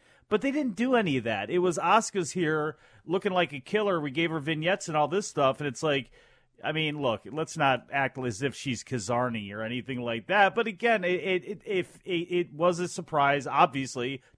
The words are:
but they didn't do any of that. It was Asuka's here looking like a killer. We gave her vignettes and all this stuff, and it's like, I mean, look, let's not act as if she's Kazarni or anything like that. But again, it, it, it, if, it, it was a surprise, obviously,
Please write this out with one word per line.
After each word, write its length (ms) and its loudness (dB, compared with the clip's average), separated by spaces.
but 140 2
they 100 0
didn't 240 -2
do 200 2
any 200 2
of 80 0
that. 260 -2
It 100 2
was 180 2
Asuka's 540 2
here 440 -2
looking 260 0
like 220 2
a 80 -10
killer. 400 0
We 100 -4
gave 180 0
her 120 -4
vignettes 480 -2
and 80 -2
all 100 4
this 180 -2
stuff, 360 2
and 80 -4
it's 140 -8
like, 280 0
I 80 -2
mean, 300 -4
look, 200 0
let's 260 -6
not 340 2
act 260 -2
as 240 -4
if 140 -2
she's 280 -4
Kazarni 680 -2
or 80 -8
anything 400 -6
like 260 -4
that. 280 4
But 120 0
again, 360 0
it, 180 0
it, 240 -2
it, 200 -10
if, 400 -4
it, 60 -8
it 420 -2
was 260 2
a 80 -2
surprise, 600 0
obviously, 720 0